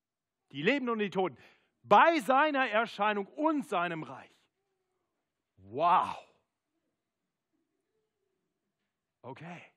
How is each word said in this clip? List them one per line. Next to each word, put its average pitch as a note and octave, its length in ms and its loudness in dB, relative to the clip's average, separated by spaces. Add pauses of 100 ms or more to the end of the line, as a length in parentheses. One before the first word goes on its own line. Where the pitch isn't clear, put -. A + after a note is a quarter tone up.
(520)
die F3 100 -12
Lebenden B3+ 280 0
und A3+ 100 -4
die G3+ 100 -2
Toten, F3+ 260 -4 (460)
bei C#4+ 380 6
seiner C4 480 0
Erscheinung G#3 580 -2
und D4+ 400 -2
seinem F3 380 -4
Reich.“ B2 260 -18 (1300)
Wow. C#3 600 0 (3000)
Okay. D3 380 -18 (160)